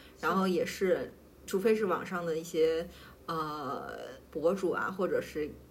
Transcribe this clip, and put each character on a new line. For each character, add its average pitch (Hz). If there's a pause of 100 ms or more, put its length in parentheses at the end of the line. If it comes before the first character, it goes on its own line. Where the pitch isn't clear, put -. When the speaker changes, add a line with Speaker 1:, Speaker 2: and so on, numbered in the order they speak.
(180)
Speaker 1:
是。 -
Speaker 2:
然 170
后 190
也 170
是， 165 (340)
除 196
非 220
是 214
网 170
上 175
的 160
一 165
些， 165 (400)
呃， 151 (320)
博 160
主 190
啊， -
或 190
者 151
是 151 (240)